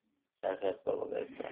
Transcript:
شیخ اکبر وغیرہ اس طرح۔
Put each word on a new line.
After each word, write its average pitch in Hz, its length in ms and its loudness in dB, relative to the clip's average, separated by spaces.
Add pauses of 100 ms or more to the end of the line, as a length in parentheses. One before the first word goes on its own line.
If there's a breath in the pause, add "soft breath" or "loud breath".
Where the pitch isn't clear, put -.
(420)
شیخ 95 220 0
اکبر 98 300 2
وغیرہ - 260 0
اس - 180 -4
طرح۔ - 140 -4